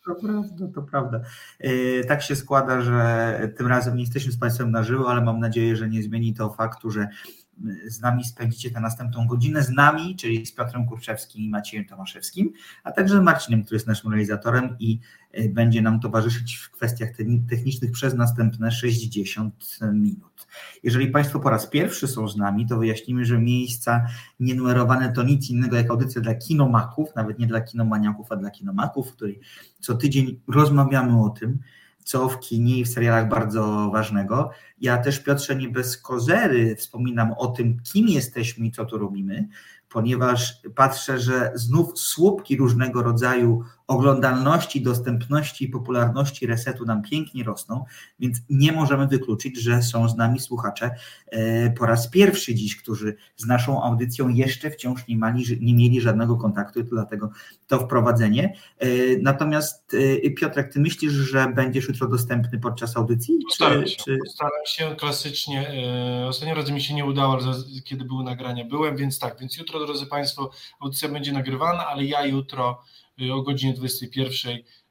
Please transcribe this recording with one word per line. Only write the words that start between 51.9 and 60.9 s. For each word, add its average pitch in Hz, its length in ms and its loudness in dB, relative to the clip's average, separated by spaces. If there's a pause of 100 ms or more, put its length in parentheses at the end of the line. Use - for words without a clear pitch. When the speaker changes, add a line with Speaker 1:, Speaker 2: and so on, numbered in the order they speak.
Speaker 1:
pierwszy 185 460 4
dziś, 107 220 -2
którzy 107 400 -6 (200)
z 113 100 -8
naszą 123 360 2
audycją 123 460 0
jeszcze 131 420 0
wciąż 127 380 -6
nie 117 80 -2
mali-, 120 440 0
nie 120 140 4
mieli 120 260 6
żadnego 117 360 2
kontaktu, 104 440 -2
i 117 40 -2
to 120 60 -12
dlatego 107 400 -4 (360)
to 120 120 2
wprowadzenie. 117 760 2 (240)
E, 127 100 0 (340)
natomiast, 151 720 0 (280)
e, 143 60 2
Piotrek, 143 420 -2
ty 143 80 2
myślisz, 156 320 0